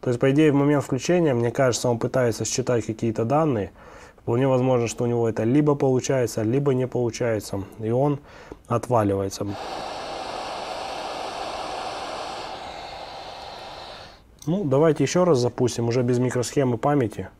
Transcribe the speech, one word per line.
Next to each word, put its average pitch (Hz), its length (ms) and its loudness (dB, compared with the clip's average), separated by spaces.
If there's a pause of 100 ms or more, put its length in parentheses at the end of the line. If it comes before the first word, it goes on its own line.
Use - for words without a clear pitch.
То - 80 -2
есть, 120 100 0
по 135 120 4
идее, 151 200 6
в 139 40 4
момент 143 280 4
включения, 156 500 2
мне 120 160 2
кажется, 127 380 2
он 120 100 2
пытается 120 460 0
считать 120 420 -2
какие-то 117 380 -2
данные. 127 480 0 (460)
Вполне 123 320 0
возможно, 127 380 4
что 120 180 -4
у - 20 0
него 117 220 2
это 110 140 -2
либо 143 320 4
получается, 131 680 2
либо 135 320 2
не 127 140 0
получается. 113 760 -2 (160)
И 110 100 -4
он 139 300 2 (480)
отваливается. 104 800 0 (4000)
Ну, 180 200 -2
давайте 143 400 4
ещё 180 180 2
раз 170 140 6
запустим, 120 500 0
уже 120 160 2
без 123 160 2
микросхемы 123 580 0
памяти. 113 520 0 (100)